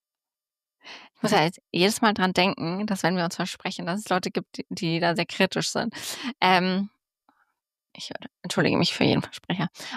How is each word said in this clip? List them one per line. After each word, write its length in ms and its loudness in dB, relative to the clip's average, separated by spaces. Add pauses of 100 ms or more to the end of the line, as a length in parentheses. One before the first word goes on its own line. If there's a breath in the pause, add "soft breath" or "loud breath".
(1160 loud breath)
ich 80 -8
muss 100 2
ja 100 6
jetzt 180 0 (120)
jedes 280 2
Mal 140 4
dran 180 2
denken, 540 0
dass 160 -2
wenn 140 2
wir 80 0
uns 120 -4
versprechen, 500 -6
dass 140 -2
es 80 -14
Leute 220 0
gibt, 280 -6
die, 100 -10
die 320 -2
da 160 2
sehr 100 0
kritisch 440 0
sind. 240 -2 (460 loud breath)
Ähm, 500 4 (1040)
ich 180 -14 (300)
entschuldige 340 2
mich 180 2
für 100 2
jeden 180 4
Versprecher. 460 -4 (280 loud breath)